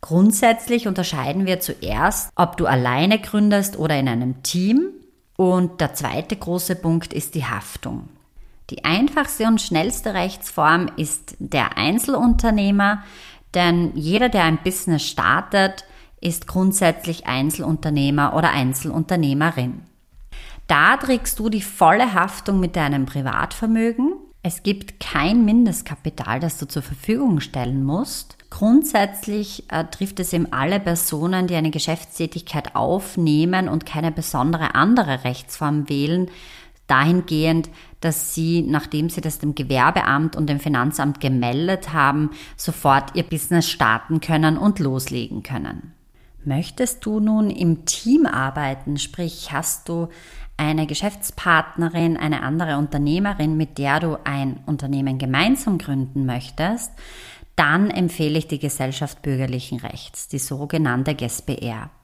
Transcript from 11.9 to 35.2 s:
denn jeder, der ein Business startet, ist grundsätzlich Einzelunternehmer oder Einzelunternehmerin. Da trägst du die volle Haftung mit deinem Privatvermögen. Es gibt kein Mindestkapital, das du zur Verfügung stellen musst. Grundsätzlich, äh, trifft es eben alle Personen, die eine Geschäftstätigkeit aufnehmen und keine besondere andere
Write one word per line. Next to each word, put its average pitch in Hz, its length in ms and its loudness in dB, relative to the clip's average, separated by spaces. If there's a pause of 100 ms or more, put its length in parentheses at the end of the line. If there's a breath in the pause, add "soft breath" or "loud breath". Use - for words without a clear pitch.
denn 175 400 4
jeder, 185 340 2
der 202 160 4
ein 160 180 2
Business 180 420 0
startet, 190 840 0 (340 soft breath)
ist - 260 -4
grundsätzlich 185 800 0
Einzelunternehmer 147 1120 0
oder 160 140 4
Einzelunternehmerin. 143 1300 0 (840 loud breath)
Da 170 320 6
trägst 262 400 -2
du 214 100 -2
die 214 140 0
volle 208 500 4
Haftung 190 480 0
mit - 160 0
deinem 143 300 0
Privatvermögen. 226 1120 0 (260)
Es 170 200 -6
gibt - 380 -4
kein 208 460 2
Mindestkapital, 170 920 0
das 160 180 -4
du 139 100 -8
zur 147 140 -4
Verfügung 214 580 0
stellen 131 440 -4
musst. 175 520 -4 (140)
Grundsätzlich, 208 1200 0
äh, 160 140 -2
trifft - 360 -8
es 180 120 -4
eben 170 200 0
alle 156 280 0
Personen, 175 680 0
die 175 60 -2
eine 160 160 0
Geschäftstätigkeit - 1040 -6
aufnehmen 170 920 2
und 156 160 -2
keine 160 280 -2
besondere 156 640 -2
andere 156 500 4